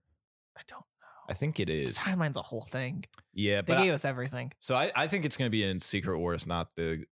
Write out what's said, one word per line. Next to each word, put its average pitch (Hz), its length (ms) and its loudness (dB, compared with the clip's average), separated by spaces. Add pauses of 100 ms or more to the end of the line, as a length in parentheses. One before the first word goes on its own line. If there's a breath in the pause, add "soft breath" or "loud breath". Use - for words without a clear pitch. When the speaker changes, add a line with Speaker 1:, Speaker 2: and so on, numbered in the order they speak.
(580)
Speaker 1:
I - 100 -20
don't - 140 -16
know. - 40 -20 (440 loud breath)
Speaker 2:
I - 40 -2
think 147 280 -2
it 90 60 0
Speaker 1:
The 78 160 0
Speaker 2:
is. - 140 2
Speaker 1:
timeline's 175 380 2
a 101 60 -4
whole 113 240 -8
thing. 127 400 -6 (300)
Speaker 2:
Yeah, 101 260 2
Speaker 1:
They 131 120 2
Speaker 2:
but 131 60 6
I 190 60 6
Speaker 1:
gave 175 80 4
us 143 120 0
everything. 127 540 -4
Speaker 2:
So 131 160 0
I, 143 200 2
I 147 120 2
think 185 180 0
it's - 120 2
gonna 127 120 2
be 107 140 2
in 95 160 0
Secret 90 400 2
Wars, 85 260 -2
not 85 300 -4
the, 82 360 -2